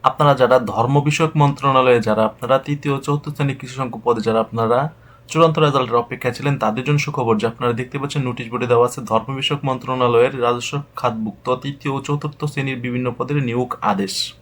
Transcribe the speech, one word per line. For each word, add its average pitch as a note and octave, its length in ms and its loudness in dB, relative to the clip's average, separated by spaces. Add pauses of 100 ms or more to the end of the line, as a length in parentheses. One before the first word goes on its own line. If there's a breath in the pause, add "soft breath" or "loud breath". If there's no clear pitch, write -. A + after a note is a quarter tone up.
আপনারা D3 320 4
যারা B2+ 160 6 (140)
ধর্ম A#2 240 0 (120)
বিষয়ক D#3 340 0
মন্ত্রণালয়ে C3+ 680 4
যারা G#2+ 220 2
আপনারা B2+ 260 0 (100)
তৃতীয় C#3+ 320 -2
ও - 80 -4
চতুর্থ D3 200 -2 (100)
শ্রেণী C#3 240 -2
কৃষি B2+ 200 -14
সংখ্যক B2 260 -6
পদে A#2 220 2
যারা A2 180 2
আপনারা A2+ 340 0 (520 soft breath)
চূড়ান্ত D#3+ 240 4 (100)
রেজাল্টের B2+ 380 0
অপেক্ষায় B2 340 -6
ছিলেন, C#3+ 160 -2 (100)
তাদের A2 240 -2
জন্য D3 180 2
সুখবর A#2+ 360 0
যে A#2 100 -2
আপনারা A#2+ 280 -2
দেখতে B2 220 -8
পাচ্ছেন C#3+ 280 -4
নোটিশ B2 220 -8
বোর্ডে B2 200 -2
দেওয়া A#2+ 180 6
আছে - 100 -10 (100)
ধর্ম A2 200 0 (100)
বিষয়ক C#3+ 300 -2
মন্ত্রণালয়ের B2+ 640 2 (120)
রাজস্ব A#2+ 280 -2 (260)
খাতভুক্ত A2 480 -4 (160)
তৃতীয় C#3+ 340 -6
ও - 100 -4
চতুর্থ D3 320 -4 (120)
শ্রেণীর C3+ 340 -4
বিভিন্ন B2 220 -2 (100)
পদের C#3 200 -2 (120)
নিয়োগ B2 200 -2 (220)
আদেশ। G3 240 -2 (260)